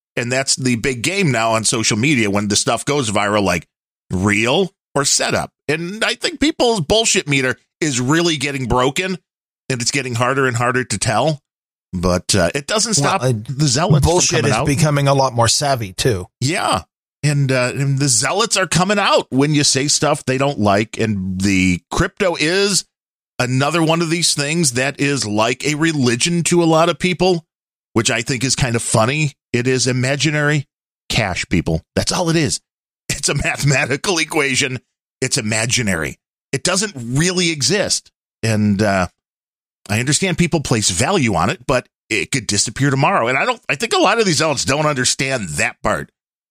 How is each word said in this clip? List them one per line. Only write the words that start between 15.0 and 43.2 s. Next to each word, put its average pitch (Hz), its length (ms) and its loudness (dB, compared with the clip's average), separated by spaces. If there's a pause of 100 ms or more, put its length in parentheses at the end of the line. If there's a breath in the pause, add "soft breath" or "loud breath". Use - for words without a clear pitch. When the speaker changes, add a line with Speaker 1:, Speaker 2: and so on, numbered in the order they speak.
Speaker 2:
a 139 60 4
lot 131 200 2
more 117 140 2
savvy, 120 440 0
too. 101 340 -2 (140)
Speaker 1:
Yeah. 156 420 -2 (400)
And, 143 300 0
uh, 123 220 0
and 139 240 -2
the 143 100 0
zealots 160 480 0
are 277 100 0
coming 190 320 2
out 226 320 2
when 143 240 2
you 147 80 4
say 139 260 0
stuff 147 360 0
they 131 140 -2
don't 139 200 -2
like. 104 400 2
And 95 420 -2
the 92 400 2 (100)
crypto 180 480 0
is 190 460 0 (540)
another 139 440 0
one 160 200 2
of 160 80 -2
these 170 240 0
things 147 380 0
that 131 280 -2
is 139 260 0
like 110 380 0
a 147 120 -2
religion 151 680 0
to 175 180 2
a - 20 2
lot 160 240 4
of 165 100 -2
people, 180 480 0 (460)
which 113 180 0
I 120 120 0
think 123 200 -4
is 131 140 0
kind 120 180 2
of 113 80 0
funny. 139 520 0 (180)
It 120 160 0
is 127 180 2
imaginary 143 800 0 (420)
cash, 98 400 -2
people. 82 340 0 (120)
That's - 160 -2
all 175 200 -2
it 160 60 2
is. 147 240 0 (500)
It's - 180 -4
a 165 60 -2
mathematical 147 840 -2
equation. 139 600 -2 (400)
It's 127 180 -2
imaginary. 107 800 -2 (340)
It - 120 -4
doesn't 196 320 -2
really 165 540 0
exist. 156 600 -2 (320)
And, 104 400 2
uh, 98 260 2 (800)
I 107 120 -2
understand 151 380 -2
people 170 220 0
place 110 300 0
value 120 440 0
on 85 160 0
it, - 160 -8
but 127 220 0 (200)
it 92 220 -2
could 117 160 -4
disappear 123 440 -2
tomorrow. 139 380 2